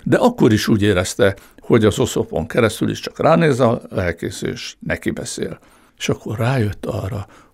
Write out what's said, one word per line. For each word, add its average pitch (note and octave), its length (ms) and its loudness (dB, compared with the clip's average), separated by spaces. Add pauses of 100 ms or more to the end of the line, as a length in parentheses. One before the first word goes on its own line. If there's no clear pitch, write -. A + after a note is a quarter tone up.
de - 140 2
akkor D#3+ 360 4
is G#2+ 160 0
úgy G#2 140 2
érezte, F#2+ 540 2 (240)
hogy A2+ 240 2
az G#2 140 4
oszlopon - 480 -2
keresztül A2 440 0
is G#2 100 -6
csak - 180 -12
ránéz D#3 420 2
a A#2+ 300 2
lelkész, F#2 520 -4
és - 360 -8
neki - 320 -6
beszél. - 480 -8 (400)
És - 100 -10
akkor A2+ 300 -4
rájött A#2 480 -2
arra, G2 400 -6 (280)